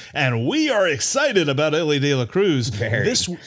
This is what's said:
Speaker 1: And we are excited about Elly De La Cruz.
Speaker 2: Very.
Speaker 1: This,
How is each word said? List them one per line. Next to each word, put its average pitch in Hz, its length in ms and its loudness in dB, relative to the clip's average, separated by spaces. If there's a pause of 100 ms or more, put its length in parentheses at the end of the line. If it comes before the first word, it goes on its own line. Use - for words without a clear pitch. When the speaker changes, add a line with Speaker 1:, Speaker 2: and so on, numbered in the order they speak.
(140)
Speaker 1:
And 127 340 0
we 302 220 0
are 202 180 2
excited 196 600 0
about 147 240 0
Elly 151 240 0
De 139 160 2
La 127 100 0
Cruz. 143 460 0
Speaker 2:
Very. 107 340 -2
Speaker 1:
This, - 240 0 (180)